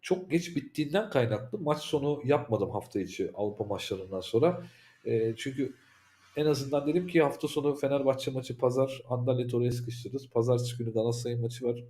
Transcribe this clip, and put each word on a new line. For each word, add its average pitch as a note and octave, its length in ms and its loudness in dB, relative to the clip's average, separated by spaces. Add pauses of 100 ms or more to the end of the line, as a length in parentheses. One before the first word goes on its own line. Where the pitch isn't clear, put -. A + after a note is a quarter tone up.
çok - 300 -2
geç E3+ 240 0
bittiğinden D3+ 540 -2
kaynaklı A2 480 0
maç D3+ 240 0
sonu D3 440 0
yapmadım A#2+ 440 2
hafta G#2 300 -4
içi F2+ 340 -4
Avrupa G#2 300 -4
maçlarından F#2+ 580 -4
sonra. D#3+ 440 2 (400)
E, A2+ 320 2
çünkü C3+ 380 -4 (600)
en D3+ 100 0
azından C#3 420 2
dedim F3+ 200 2
ki F3 140 4
hafta D3 260 2
sonu C#3+ 280 0
Fenerbahçe C#3 560 2
maçı B2+ 260 -6
pazar, C3 520 2
Anderlecht B2 440 0
oraya A#2+ 180 2
sıkıştırırız. - 580 -6
Pazartesi A#2+ 480 2
günü A2+ 160 -4
Galatasaray A#2 420 0
maçı A#2 300 -4
var. A#2+ 240 0